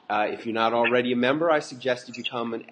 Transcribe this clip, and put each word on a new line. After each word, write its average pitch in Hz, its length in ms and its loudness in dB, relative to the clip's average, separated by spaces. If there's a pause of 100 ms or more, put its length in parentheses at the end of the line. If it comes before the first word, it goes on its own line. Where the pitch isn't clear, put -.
Uh, 107 220 0
if 101 160 -10
you're 110 80 -4
not 113 180 2
already 123 400 2
a 120 40 0
member, 147 340 2
I 151 80 4
suggest 127 480 -4
you 120 80 -16
become 117 400 -6
an, - 180 -8